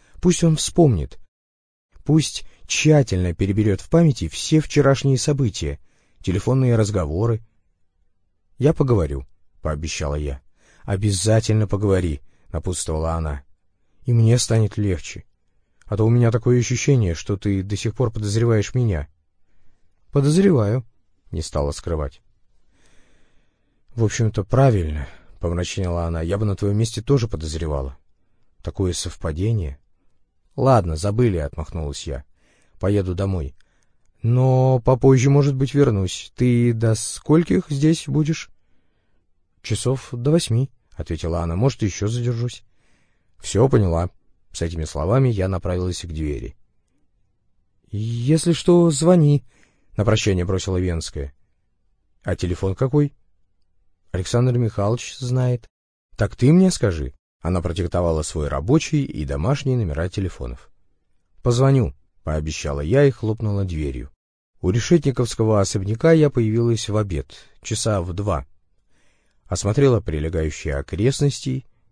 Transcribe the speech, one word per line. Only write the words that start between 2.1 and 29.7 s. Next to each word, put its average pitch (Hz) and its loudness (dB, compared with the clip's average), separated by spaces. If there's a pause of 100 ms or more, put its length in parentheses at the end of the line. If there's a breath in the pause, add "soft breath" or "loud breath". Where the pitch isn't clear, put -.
тщательно 107 2
переберет 101 0
в - -20
памяти 156 2
все - -2
вчерашние 139 2
события, 120 -4 (420)
телефонные 123 0
разговоры». 104 0 (1160)
«Я 147 4
поговорю», — 87 0 (360)
пообещала 76 -6
я. 71 -6 (420 soft breath)
«Обязательно 107 0
поговори», — 95 0 (300)
напутствовала 82 -4
она. 76 -6 (600)
«И 123 0
мне 113 4
станет 113 0
легче. 101 -4 (640)
А 107 -6
то 107 2
у 113 4
меня 117 4
такое 123 2
ощущение, 120 2
что 101 -4
ты 98 -2
до 101 -6
сих - -4
пор 113 0
подозреваешь 107 0
меня». 101 0 (1040)
«Подозреваю», — 139 4 (460)
не 85 -6
стала 73 -2
скрывать. 76 -6 (1700)
«В 113 0
общем-то, 107 0
правильно», — 92 0 (320 loud breath)
помрачнела 87 -4
она. 82 -4
«Я 85 -2
бы 110 -2
на 101 -2
твоем 101 -2
месте 110 -2
тоже 120 2
подозревала. 78 -6 (640)
Такое 90 -2
совпадение». 87 -6 (800)